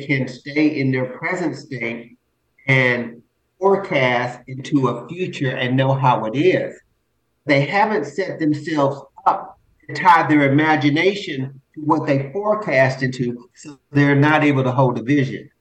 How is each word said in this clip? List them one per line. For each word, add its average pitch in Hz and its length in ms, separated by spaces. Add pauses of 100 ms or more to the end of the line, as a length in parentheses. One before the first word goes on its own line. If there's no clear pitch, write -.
can 131 220
stay 147 520
in 135 120
their 131 140 (120)
present 165 380
state 117 640 (500)
and 123 540 (380)
forecast 135 880
into 131 400
a - 200
future 165 480
and 127 220
know 135 160
how 123 320
it 110 120
is. 170 420 (680)
They 143 200
haven't 202 400
set 175 340
themselves 147 600 (240)
up - 340 (280)
to 131 60
tie 170 340
their 143 240
imagination 151 1120 (140)
to 156 60
what 151 260
they 135 240
forecast 151 720
into, 120 520
so 147 220 (140)
they're 143 240
not 151 280
able 135 200
to 123 80
hold 123 260
a 113 60
vision, 120 460 (120)